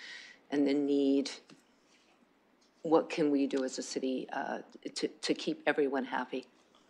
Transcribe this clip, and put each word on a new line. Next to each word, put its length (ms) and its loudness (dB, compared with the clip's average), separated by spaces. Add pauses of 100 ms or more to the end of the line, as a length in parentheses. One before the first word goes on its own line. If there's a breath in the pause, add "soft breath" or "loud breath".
(500 soft breath)
and 180 2
the 60 2
need? 560 4 (1500)
What 260 4
can 220 2
we 160 4
do 180 0
as 140 -4
a 60 -6
city, 500 -4
uh, 260 -4 (360)
to, 120 -2
to 280 -4
keep 320 -6
everyone 380 0
happy? 420 -6 (420)